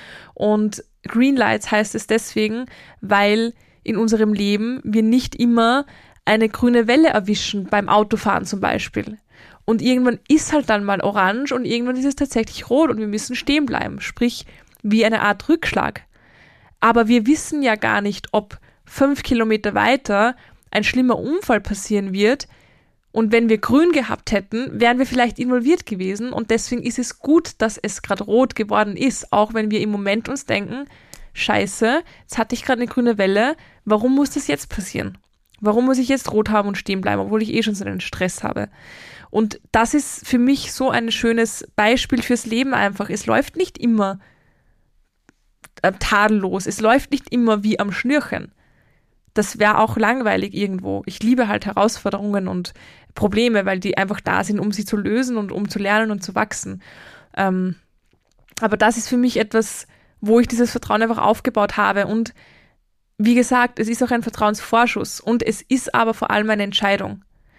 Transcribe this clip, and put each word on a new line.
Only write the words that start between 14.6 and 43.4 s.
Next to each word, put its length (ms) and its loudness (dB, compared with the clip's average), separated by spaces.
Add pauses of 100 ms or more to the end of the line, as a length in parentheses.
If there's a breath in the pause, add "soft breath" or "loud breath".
wie 220 4
eine 180 2
Art 260 0
Rückschlag. 540 0 (800 soft breath)
Aber 280 4
wir 180 4
wissen 360 0
ja 140 2
gar 260 0
nicht, 300 -6
ob 260 -2 (260 soft breath)
fünf 380 0
Kilometer 520 0
weiter 600 2 (340 soft breath)
ein 140 0
schlimmer 340 2
Unfall 420 0
passieren 520 -4
wird. 340 0 (640 soft breath)
Und 220 0
wenn 160 4
wir 100 4
grün 340 4
gehabt 400 -2
hätten, 480 -4
wären 180 4
wir 80 2
vielleicht 320 0
involviert 480 2
gewesen. 460 -6
Und 180 -4
deswegen 320 -2
ist 160 -6
es 220 -6
gut, 380 2
dass 200 -2
es 240 -8
grad 240 -4
rot 280 2
geworden 420 -2
ist, 360 -4
auch 220 2
wenn 160 -2
wir 100 0
im 100 -2
Moment 380 -2
uns 160 -8
denken, 400 -4 (480 loud breath)
"Scheiße, 680 0 (180 soft breath)
jetzt 180 -12
hatte 160 -2
ich 100 -6
grad 120 0
eine 100 -2
grüne 300 2
Welle, 400 2 (280 soft breath)
warum 300 4
muss 160 4
das 160 -6
jetzt 220 -4
passieren? 480 -8 (440)
Warum 260 2
muss 120 2
ich 100 0
jetzt 240 -2
rot 180 0
haben 180 2
und 80 -4
stehen 240 -4
bleiben, 220 0
obwohl 180 0
ich 140 -4
eh 80 2
schon 120 0
so 100 -8
einen 160 -6
Stress 420 -6
habe?" 260 -6 (640 loud breath)
Und 300 -2 (120)
das 220 2
ist 320 -4
für 120 0
mich 340 0
so 180 -2
ein 200 -2
schönes 560 0 (100)
Beispiel 440 2
fürs 240 0
Leben 300 -2
einfach. 340 -2
Es 180 -8
läuft 300 0